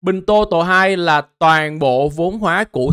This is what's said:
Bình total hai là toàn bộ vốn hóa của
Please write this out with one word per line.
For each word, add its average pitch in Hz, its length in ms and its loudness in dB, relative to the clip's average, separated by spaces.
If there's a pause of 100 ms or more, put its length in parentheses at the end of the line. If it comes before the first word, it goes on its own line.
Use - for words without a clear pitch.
Bình 185 240 -4
total 208 380 0
hai 190 340 2
là 160 240 0
toàn 156 580 0
bộ 139 300 0
vốn 170 300 -4
hóa 196 240 -2
của 135 300 -4